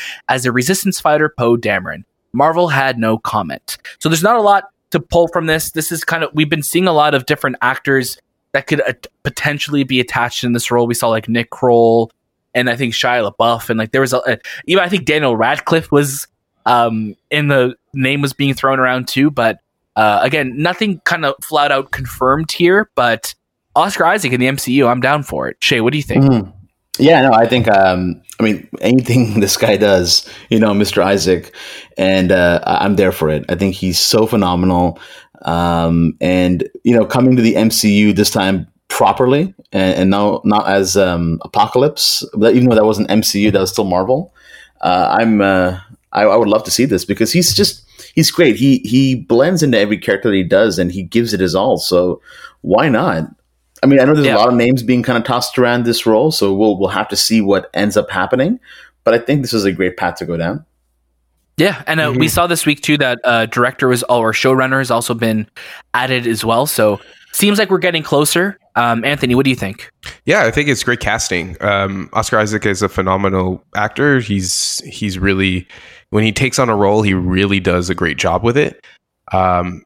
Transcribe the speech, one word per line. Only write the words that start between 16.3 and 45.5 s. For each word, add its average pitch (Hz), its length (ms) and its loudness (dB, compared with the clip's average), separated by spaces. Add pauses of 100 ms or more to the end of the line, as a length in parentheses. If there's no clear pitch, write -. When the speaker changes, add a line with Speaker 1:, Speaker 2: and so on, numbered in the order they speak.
Speaker 1:
um, 113 500 0 (140)
in 147 180 -2
the 127 280 2 (180)
name 135 280 -2
was 139 120 -2
being 139 220 -2
thrown 135 240 0
around 127 280 0
too. 139 220 2
But, 117 300 -2 (360)
uh, 107 280 4
again, 135 340 -2
nothing 180 480 -2
kind 165 200 -2
of 139 180 -2
flat 147 280 0
out 139 200 -4
confirmed 135 600 -2
here. 185 440 2
But 120 400 -2 (400)
Oscar 175 320 0
Isaac 180 260 0
in 123 60 0
the 123 80 0
M 139 100 -4
C 123 160 -4
U, 139 140 4
I'm 120 120 2
down 139 220 0
for 65 260 -8
it. - 140 -10
Shay, 127 180 0
what 117 120 2
do 151 60 -2
you 143 60 -4
think? 135 220 2
Speaker 2:
Mm-hmm. 113 240 2 (480)
Yeah, 147 240 4
no, 131 120 4
I 113 140 4
think, 117 200 0
um, 92 520 2 (200)
I 117 40 -2
mean, 107 240 -2 (140)
anything 120 580 2
<laughs> - 20 2
this 98 140 0
guy 110 220 2
does, 95 500 2 (220)
you 113 100 2
know, 107 140 2
Mister 101 300 0
Isaac, 92 500 0 (460)
and, 95 320 2
uh, 87 340 2
I, 87 180 0
I'm 101 120 0
there 95 160 2
for 80 180 -2
it. 76 180 -4
I - 60 -4
think 92 220 -2
he's 92 240 -4
so 110 260 2
phenomenal. 90 720 0 (440)
Um, 85 760 0
and, 90 480 0 (160)
you 123 120 4
know, 110 100 4
coming 127 300 2
to 123 80 4
the 113 120 2
M 110 160 2
C 107 280 0
U 104 140 4
this 101 180 0
time 95 360 -2 (220)
properly, 131 640 0 (180)
and, 95 280 0
and 95 100 2
now 101 340 0
not 104 240 0
as, 95 300 0
um, 85 460 0
Apocalypse, - 880 -2
but 107 220 2
even 127 120 4
though 120 80 4
that 107 100 4
wasn't 107 240 0
M 110 140 2
C 104 200 -2
U, 107 80 2
that 98 80 2
was 92 120 -2
still 107 140 -2
Marvel. 110 480 -2 (480)
Uh, 90 380 0
I'm, 110 220 2
uh, 92 380 0 (320)